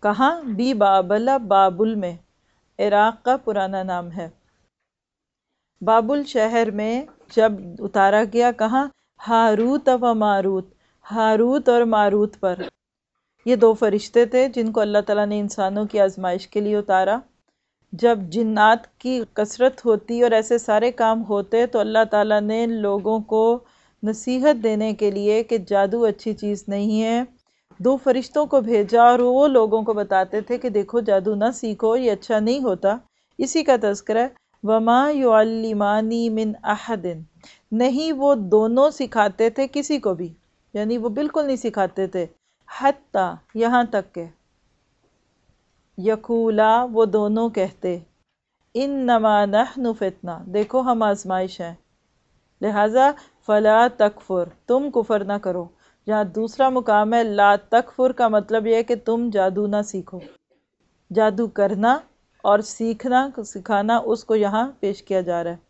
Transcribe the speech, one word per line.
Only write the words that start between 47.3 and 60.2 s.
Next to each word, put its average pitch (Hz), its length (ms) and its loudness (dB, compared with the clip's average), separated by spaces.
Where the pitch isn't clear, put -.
कहते, 185 520 -4
इन्नमा 240 720 2
नहनु 233 480 -2
फितना, 185 540 -8
देखो 208 340 -2
हम 247 220 0
आजमाइश 185 560 -4
हैं, 170 160 -12
लिहाजा 220 500 2
फला 214 480 4
तकफुर, 190 560 -2
तुम 269 220 0
कुफर 220 360 -2
ना 202 140 -4
करो। 175 300 -6
यहाँ 214 220 0
दूसरा 220 420 -2
मुकाम 220 440 0
है 233 100 2
ला 202 320 4
तकफुर 254 400 2
का 240 160 0
मतलब 214 380 0
यह 226 100 2
है 226 60 0
कि 233 160 -2
तुम 233 320 -4
जादू 196 360 -2
ना 208 180 -2
सीखो। 185 360 -12